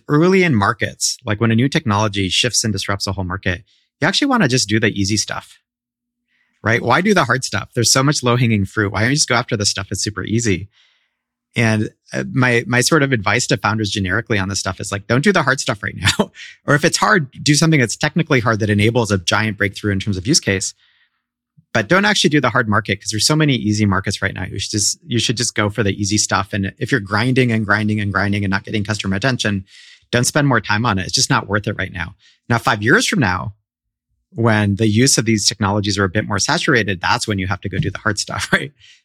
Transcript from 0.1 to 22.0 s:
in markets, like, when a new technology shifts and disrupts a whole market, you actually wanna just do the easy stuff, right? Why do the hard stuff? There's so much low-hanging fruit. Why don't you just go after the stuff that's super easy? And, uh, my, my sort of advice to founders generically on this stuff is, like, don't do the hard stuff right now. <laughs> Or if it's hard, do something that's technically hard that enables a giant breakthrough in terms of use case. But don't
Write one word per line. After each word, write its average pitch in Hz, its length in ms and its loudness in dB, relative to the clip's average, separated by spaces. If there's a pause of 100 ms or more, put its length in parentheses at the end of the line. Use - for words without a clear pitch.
in 170 100 2
markets, - 720 0
like, 107 160 -2
when 117 80 2
a 113 60 2
new 120 120 2
technology 101 640 0
shifts - 340 0
and 110 80 0
disrupts 98 360 -4
a 98 60 -2
whole 95 100 -6
market, 90 400 -4 (360)
you 143 80 0
actually 196 200 0
wanna 233 200 2
just 120 220 0
do 110 100 2
the 110 100 2
easy 101 280 -2
stuff, - 400 -8 (1040)
right? 113 220 0
Why 127 180 2
do 208 140 4
the 165 100 4
hard 123 180 0
stuff? - 300 -6
There's 113 160 0
so 135 140 4
much 143 180 2
low-hanging 117 440 2
fruit. 98 260 -2
Why 95 100 -2
don't 113 80 2
you 139 60 0
just 151 120 0
go 131 60 0
after 117 240 -2
the 104 80 -2
stuff - 240 -4
that's 101 140 -6
super 104 200 -6
easy? 101 460 -2 (840)
And, 110 340 0 (240)
uh, 65 180 -4
my, 123 360 2
my 123 140 2
sort 151 200 2
of 139 100 0
advice 110 360 0
to 127 100 0
founders 107 320 0
generically 104 480 -2
on 95 120 -2
this 98 100 -4
stuff 92 200 -6
is, 101 120 -8
like, 101 160 -8
don't 123 160 2
do 208 100 4
the 180 80 2
hard 131 180 0
stuff 117 220 -4
right - 160 -10
now. - 340 -2 (180)
<laughs> - 180 -20
Or 139 80 4
if 143 100 2
it's 165 120 2
hard, 196 340 2 (120)
do 147 120 4
something 160 240 4
that's 120 180 0
technically 151 420 0
hard 110 200 0
that 107 100 0
enables 107 400 2
a 101 80 2
giant 104 400 -2
breakthrough 101 360 -2
in 95 60 -2
terms 98 160 -4
of 90 120 -8
use 143 120 2
case. - 360 -2 (1000)
But 113 140 0
don't 185 160 4